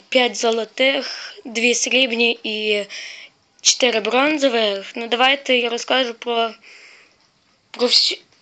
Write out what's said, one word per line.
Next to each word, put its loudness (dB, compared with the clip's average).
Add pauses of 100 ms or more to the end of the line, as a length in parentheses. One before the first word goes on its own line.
п'ять 2
золотих, -2 (100)
дві 0
срібні 0
і -2 (760)
чотири 2
бронзових. 0
Ну, -8
давайте 2
я 0
розкажу -2
про, -2 (1160)
про -2
всю, 2 (220)